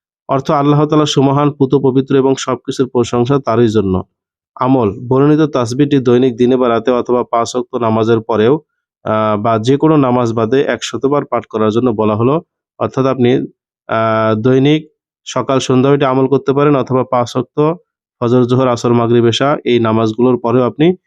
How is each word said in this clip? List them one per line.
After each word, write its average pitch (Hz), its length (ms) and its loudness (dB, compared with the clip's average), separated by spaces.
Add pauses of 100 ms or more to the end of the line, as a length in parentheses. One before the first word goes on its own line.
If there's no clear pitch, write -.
(280)
অর্থ, 135 220 -2
আল্লাহ 147 360 2
তাআলা 151 200 0
সুমহান, 143 440 0
পুত 139 240 -2
পবিত্র 135 420 0
এবং 135 220 2
সবকিছুর 131 500 -4
প্রশংসা 120 500 0
তারই 120 300 0
জন্য। 101 260 0 (600)
আমল, 127 320 0 (200)
বর্ণিত 143 340 2
তাসবিহটি 135 580 -2
দৈনিক 123 360 2
দিনে 123 200 2
বা 127 120 0
রাতে 113 220 -2
অথবা 123 340 0
পাঁচ 117 260 -2
ওয়াক্ত 123 240 -8
নামাজের 113 460 0
পরেও, 113 340 0 (500)
আহ, 107 320 -2
বা 104 220 -2
যে 113 180 0
কোনো 156 200 0
নামাজ 123 360 0
বাদে 113 300 0
একশতবার 135 600 -4
পাঠ 117 220 -6
করার 107 240 -2
জন্য 117 200 0
বলা 107 240 0
হলো, 117 200 0 (440)
অর্থাৎ 120 280 -4
আপনি, 123 240 0 (580)
আহ, 110 460 0
দৈনিক 131 480 2 (440)
সকাল 131 320 -2
সন্ধ্যা 127 320 2
হইতে 143 160 2
আমল 131 200 0
করতে 135 260 0
পারেন, 143 240 2
অথবা 127 280 -2
পাঁচ 123 260 -2
ওয়াক্ত - 280 -6 (640)
ফজর, 123 240 2
জোহর, 127 240 0
আসর, 120 240 0
মাগরিব, 117 340 2
এশা 117 220 0 (160)
এই 120 160 2
নামাজগুলোর 113 580 0
পরেও 120 240 0
আপনি 123 240 0 (200)